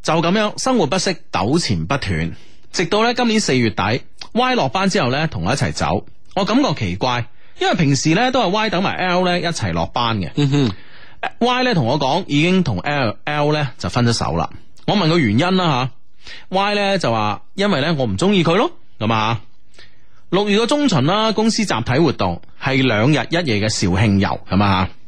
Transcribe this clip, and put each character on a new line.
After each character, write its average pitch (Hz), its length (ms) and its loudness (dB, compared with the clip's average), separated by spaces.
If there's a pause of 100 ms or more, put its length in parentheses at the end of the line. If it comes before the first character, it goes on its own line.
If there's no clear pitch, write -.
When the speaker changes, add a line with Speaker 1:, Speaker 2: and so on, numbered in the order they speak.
Speaker 1:
就 156 120 0
咁 165 160 2
樣， 214 280 0
生 262 200 2
活 160 80 2
不 190 100 0
息， 185 180 -2 (160)
糾 113 280 0
纏 85 260 -2
不 139 120 -2
斷， 85 380 -4 (360)
直 185 160 -2
到 208 160 2
呢 240 100 2
今 240 140 0
年 220 120 4
四 165 160 0
月 120 140 4
底， 104 320 0 (300)
Y 254 240 2
落 170 120 2
班 190 220 0
之 202 100 0
後 127 120 2
呢， 147 160 0
同 85 180 -4
我 107 80 2
一 - 20 0
齊 107 160 -2
走。 76 360 -2 (260)
我 196 100 0
感 202 200 2
覺 208 100 2
奇 92 220 -4
怪， 120 320 -2 (340)
因 370 80 2
為 311 60 2
平 143 200 4
時 151 200 2
呢 247 160 2
都 254 100 2
係 190 80 2
Y 214 220 0
等 175 100 0
埋 135 140 -2
L 180 300 0
呢 175 140 2
一 170 60 -4
齊 156 280 -2
落 82 120 0
班 117 320 0
嘅。 85 180 -4
Speaker 2:
嗯 147 140 2
哼。 135 220 2 (680)
Speaker 1:
Y 247 260 2
呢 247 120 2
同 143 100 2
我 135 140 2
講， 143 260 0
已 143 160 2
經 180 220 4
同 117 160 0
L，L 147 720 -2
呢 147 240 -2
就 92 120 -6
分 123 180 0
咗 117 60 4
手 71 220 -2
啦。 82 140 0 (380)
我 185 100 2
問 180 100 2
個 170 120 4
原 110 180 2
因 180 200 2
啦 139 340 0 (580)
下， 180 80 0
Y 202 160 2
呢 202 240 2
就 139 140 0
話 107 320 0 (100)
因 202 160 0
為 151 120 2
呢 165 180 0
我 131 80 2
唔 95 100 -2
鍾 190 160 2
意 185 100 4
佢 165 120 4
咯， 277 160 2 (260)
咁 110 160 0
啊。 110 280 0 (880)
六 208 180 0
月 202 120 4
嘅 240 40 2
中 294 240 2
旬 139 160 2
啦， 214 260 2
公 220 200 2
司 220 120 0
集 190 100 -2 (120)
體 127 140 0
活 117 120 4
動 90 300 -2 (180)
係 131 240 0
兩 113 260 4
日 131 200 2
一 160 60 -2 (160)
夜 104 80 0
嘅 107 100 0
肇 104 200 0 (120)
慶 104 160 4
遊， 92 220 0 (100)
咁 92 140 2
啊。 92 260 2 (180)